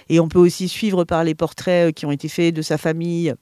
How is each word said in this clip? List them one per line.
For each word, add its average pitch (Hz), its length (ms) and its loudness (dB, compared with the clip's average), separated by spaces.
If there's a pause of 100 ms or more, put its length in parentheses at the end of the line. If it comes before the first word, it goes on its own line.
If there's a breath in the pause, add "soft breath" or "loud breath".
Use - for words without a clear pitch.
Et 160 100 4
on 165 100 2
peut 175 100 0
aussi 175 280 4
suivre 190 380 -2
par 165 180 -2
les 160 120 0
portraits, 170 560 0
euh, - 20 -2
qui - 140 -8
ont 143 60 -2
été 147 160 -6
faits 170 260 0
de 156 80 -6
sa 156 160 -2
famille 165 640 -4